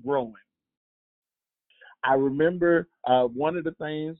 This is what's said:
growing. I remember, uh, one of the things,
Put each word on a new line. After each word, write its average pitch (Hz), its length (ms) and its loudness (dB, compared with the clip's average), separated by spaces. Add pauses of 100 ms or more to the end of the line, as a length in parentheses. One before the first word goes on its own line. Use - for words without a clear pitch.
growing. 123 300 -4 (1700)
I 135 120 2
remember, 165 720 2 (180)
uh, 127 200 4
one 143 320 -2
of 165 60 -6
the 160 100 -6
things, 156 460 -8